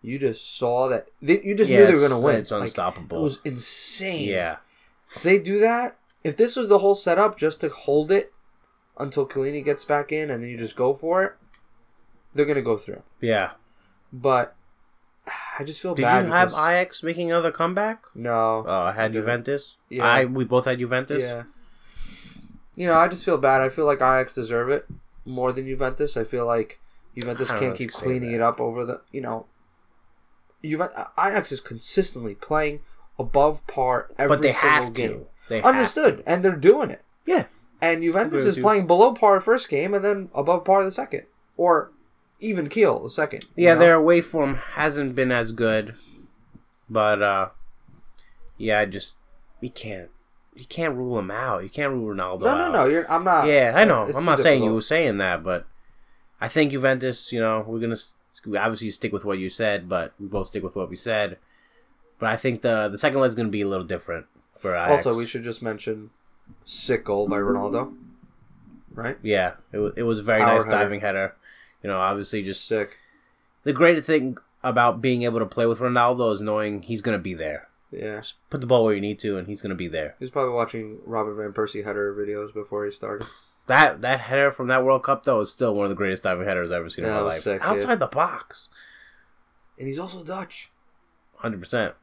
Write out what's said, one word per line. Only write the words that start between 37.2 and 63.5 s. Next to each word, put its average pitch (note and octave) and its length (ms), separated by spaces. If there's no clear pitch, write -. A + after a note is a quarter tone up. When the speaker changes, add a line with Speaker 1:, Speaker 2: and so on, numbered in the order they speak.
Speaker 2:
Yeah. E4 180
Speaker 1:
And E3 220
Juventus F3+ 300
Speaker 2:
Agree C#3 80
Speaker 1:
is C3+ 60
Speaker 2:
with F#3+ 120
you. B2+ 40
Speaker 1:
playing G3+ 240
below G3 280
par G3+ 220
the F#3 40
first A#3 280
game E3 260
and F#3+ 100
then G3 300
above E3+ 300
par G3 200
the F#3+ 80
second. - 320
Or E3+ 360
even F#3+ 280
keel F3 340
the A#2 80
second. - 340
You F3 80
Speaker 2:
Yeah, E3+ 100
Speaker 1:
know? D#3+ 60
Speaker 2:
their E3+ 140
away E3+ 260
form C#3 360
hasn't C#3+ 580
been B2+ 160
as A#2 220
good. A2 420
But, G#2+ 320
uh, G2 260
yeah, G#2+ 220
I G#2 60
just, F#2+ 300
you B2 100
can't, F#2+ 400
you B2 100
can't D#3+ 300
rule B2 240
him F#2+ 120
out. A2 320
You G2 60
can't C#3+ 240
rule A2 220
Ronaldo F#2 280
Speaker 1:
No, C4 140
no, F4 80
Speaker 2:
out. E4+ 80
Speaker 1:
no. A3 140
You're, D#3+ 240
I'm E3+ 140
not. E3 220
Speaker 2:
Yeah, C3+ 300
I G#3 80
know. C3 200
Speaker 1:
It's C#3 120
Speaker 2:
I'm D3 60
Speaker 1:
too F3 80
Speaker 2:
not C#3+ 100
saying D3+ 220
you G#2+ 40
Speaker 1:
difficult. A2 100
Speaker 2:
were A2 60
saying D3+ 360
that, F2+ 260
but F2+ 220
I A2+ 80
think D3 240
Juventus, C3 600
you A#2 80
know, A2 260
we're A2+ 140
gonna A2+ 140
s-, - 200
obviously G#2+ 440
stick G#2 220
with G2+ 120
what G2 140
you F#2 100
said, G2+ 400
but F2 320
we G2+ 60
both F#2+ 220
stick G2 140
with F#2+ 140
what F#2 140
we F#2 60
said. G#2 420
But A2 100
I A2 60
think A#2+ 260
the, A2 260
the G2+ 100
second C#3 220
leg's B2+ 140
gonna A2+ 140
be G#2 140